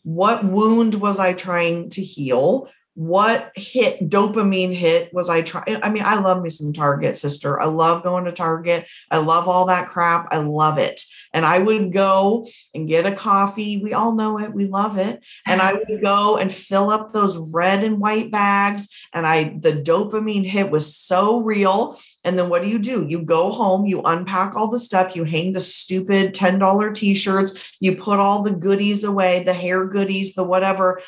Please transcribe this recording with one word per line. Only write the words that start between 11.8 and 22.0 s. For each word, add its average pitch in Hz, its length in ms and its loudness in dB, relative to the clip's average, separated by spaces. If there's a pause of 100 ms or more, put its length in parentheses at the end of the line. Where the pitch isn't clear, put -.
go 196 540 2 (260)
and 156 140 -6
get 165 180 2
a 196 80 0
coffee. 202 680 0
We - 100 -4
all 226 220 0
know 214 240 -2
it. 214 120 -6
We 202 140 -2
love 202 320 -2
it. 196 260 -4 (220)
And 185 160 2
I 190 120 4
would 214 280 -4
go 208 360 2
and 190 140 -2
fill 202 380 0
up 214 240 -2
those 196 240 0
red 170 460 0
and 220 160 0
white 214 320 -2
bags. 202 580 0 (240)
And 165 140 -2
I, 160 320 0
the 156 140 2
dopamine 202 760 0
hit 196 240 -2
was 151 260 -2
so 208 440 2
real. 208 580 0 (240)